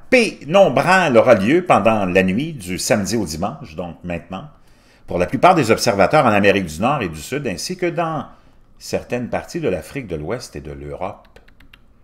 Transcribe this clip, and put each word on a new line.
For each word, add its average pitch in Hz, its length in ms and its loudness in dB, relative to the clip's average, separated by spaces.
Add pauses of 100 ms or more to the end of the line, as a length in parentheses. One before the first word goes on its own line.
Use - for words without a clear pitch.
pénombrale 175 1040 4
aura 110 200 8
lieu 127 280 2
pendant 110 420 2
la 92 180 4
nuit 120 300 -2
du 92 260 -8
samedi 107 380 -2
au 104 80 -2
dimanche, 80 500 -8
donc 85 280 -12
maintenant, 90 460 -10 (560)
pour 90 140 -4
la 90 80 0
plupart 170 260 4
des 139 160 2
observateurs 156 560 2
en 117 40 2
Amérique 98 360 4
du 78 160 -8
Nord 131 220 -2
et 90 60 -4
du 78 120 -14
Sud, 139 240 -8
ainsi 107 320 -8
que 180 80 -6
dans 160 400 -6 (540)
certaines 117 500 -8
parties 95 300 -8
de 147 100 -4
l'Afrique 95 380 -8
de 85 80 -8
l'Ouest 87 400 -10
et 76 60 -14
de 73 100 -14
l'Europe. 71 560 -12 (760)